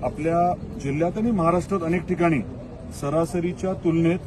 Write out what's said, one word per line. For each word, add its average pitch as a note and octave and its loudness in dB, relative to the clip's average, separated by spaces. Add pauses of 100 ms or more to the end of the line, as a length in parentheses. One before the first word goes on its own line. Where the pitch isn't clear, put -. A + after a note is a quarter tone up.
आपल्या E3 0 (260)
जिल्ह्यात D#3 -2
आणि A3+ 0
महाराष्ट्रात F3 2
अनेक E3 0
ठिकाणी E3+ 2 (640)
सरासरीच्या E3+ 0
तुलनेत E3 2